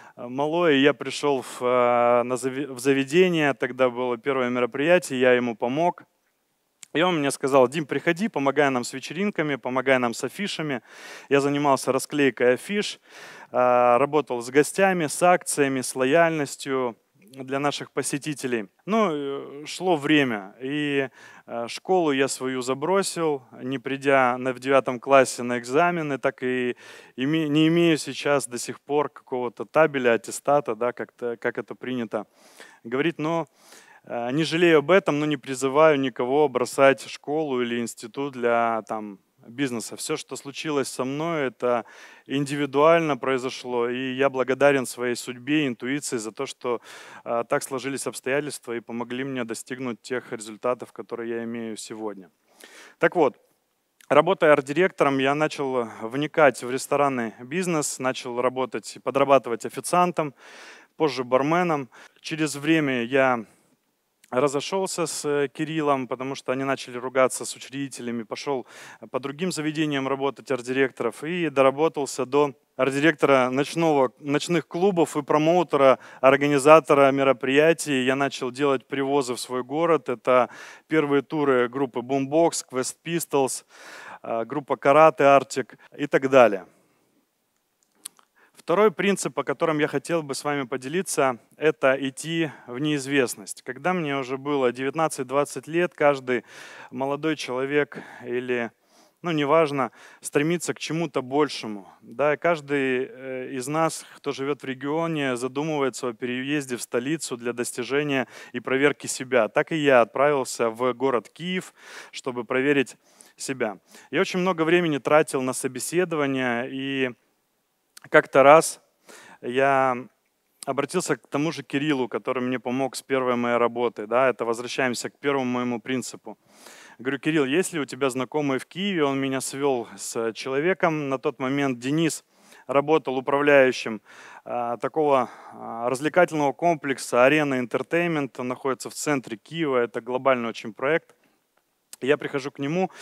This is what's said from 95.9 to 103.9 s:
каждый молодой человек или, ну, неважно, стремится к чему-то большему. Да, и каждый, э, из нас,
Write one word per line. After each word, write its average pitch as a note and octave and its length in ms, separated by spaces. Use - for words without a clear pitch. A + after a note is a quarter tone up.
каждый C3 480
молодой C#3+ 440
человек C#3 640
или, B2 460
ну, F3 80
неважно, D3 600
стремится D3+ 540
к - 40
чему-то D3+ 440
большему. B2+ 640
Да, C3 340
и - 20
каждый, C#3+ 720
э, B2+ 440
из B2+ 140
нас, D#3 380